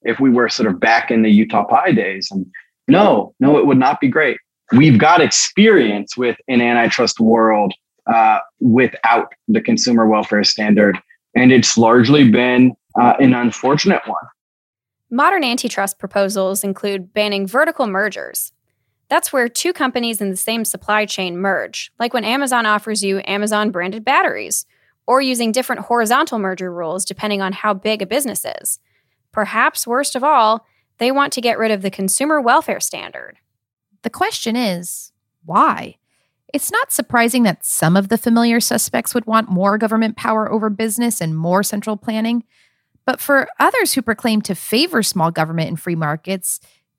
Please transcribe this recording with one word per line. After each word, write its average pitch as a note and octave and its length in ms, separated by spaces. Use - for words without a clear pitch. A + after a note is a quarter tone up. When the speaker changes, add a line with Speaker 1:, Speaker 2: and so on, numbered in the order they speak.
Speaker 1:
if A#2 180
we C3+ 80
were A#2+ 220
sort A2+ 180
of F2+ 100
back A#2 320
in A2+ 120
the A2 80
Utah G#2+ 340
Pie D#3+ 280
days? F#2+ 380
And F#2+ 140
no, D#3 520
no, C#3+ 160
it - 100
would C3+ 120
not C3 240
be C#3 60
great. C#3+ 280
We've C3 260
got D#3+ 220
experience C3 960
with A#2+ 200
an B2 140
antitrust A#2+ 580
world, A2 540
uh, A2 260
without A#2 720
the A2 140
consumer A#2 460
welfare G#2+ 360
standard, G#2 560
and B2+ 160
it's A#2+ 240
largely A#2+ 540
been, B2 440
uh, A#2+ 220
an B2+ 140
unfortunate C3 720
one. F#2 180
Speaker 2:
Modern D#4 340
antitrust A#3 540
proposals G3 680
include G3 480
banning G3+ 340
vertical A#3+ 400
mergers. F#3+ 640
That's D#4+ 240
where A#3+ 160
two F4 240
companies A#3+ 480
in G3 80
the F#3 60
same A3+ 280
supply G#3+ 400
chain F#3 320
merge, F3+ 640
like A#3 140
when A3+ 100
Amazon B3 400
offers G#3+ 400
you G3 220
Amazon-branded G#3 760
batteries, C4+ 640
or B3+ 140
using A#3+ 320
different B3 300
horizontal A#3+ 560
merger F#3 340
rules F3 320
depending G3+ 380
on F#3+ 100
how G#3 220
big G#3 260
a F#3+ 60
business A#3+ 400
is. - 180
Perhaps A3 560
worst B3+ 300
of B3 80
all, A3+ 420
they B3 160
want C#4 220
to B3+ 80
get A#3 160
rid A3 120
of G3+ 120
the G3 80
consumer C#4 500
welfare B3 400
standard. - 560
Speaker 3:
The A#3 80
question F#4 440
is, F#3 580
why? G3+ 500
It's - 180
not A#4+ 220
surprising A#3+ 520
that F#3 200
some D#3+ 320
of G3 120
the A3+ 100
familiar A#3 420
suspects - 540
would A#3 100
want A3 240
more G3 300
government A3+ 400
power A3 320
over A3 180
business A3+ 540
and D#3+ 120
more E3+ 280
central G#3 340
planning. A3+ 480
But B3+ 120
for C#4 300
others G4 360
who C4 80
proclaim A3 400
to F#3+ 120
favor C4 480
small E3+ 280
government D#3+ 380
and E3 120
free F3 140
markets, D#3+ 680